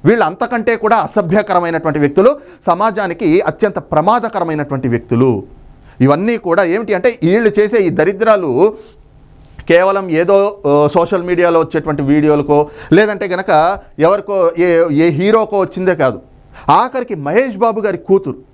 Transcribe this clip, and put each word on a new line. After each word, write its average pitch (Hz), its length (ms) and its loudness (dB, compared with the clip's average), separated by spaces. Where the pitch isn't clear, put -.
వీళ్ళు 220 200 2
అంతకంటే 233 460 -4
కూడా 220 220 2
అసభ్యకరమైనటువంటి 170 960 -2
వ్యక్తులు, 165 280 4
సమాజానికి 185 640 -2
అత్యంత 196 300 -2
ప్రమాదకరమైనటువంటి 165 1000 -2
వ్యక్తులు. 120 380 0
ఇవన్నీ 185 300 0
కూడా 175 180 2
ఏమిటి 214 240 -4
అంటే 254 120 0
వీళ్ళు 208 340 2
చేసే 214 300 0
ఈ - 20 0
దరిద్రాలు 190 520 0
కేవలం 190 360 2
ఏదో, 196 160 2
ఆ, 143 40 4
సోషల్ 175 360 0
మీడియాలో 170 340 2
వచ్చేటువంటి 151 480 -4
వీడియోలకో, 147 480 2
లేదంటే 202 360 0
గనక 185 180 -4
ఎవరికో, 196 300 0
ఏ, - 20 2
ఏ 175 120 4
హీరోకో 208 480 0
వచ్చిందే 185 380 -2
కాదు. 110 180 -2
ఆఖరికి 247 440 -6
మహేష్ 208 400 -2
బాబు 220 220 -2
గారి 180 200 -4
కూతురు 190 320 0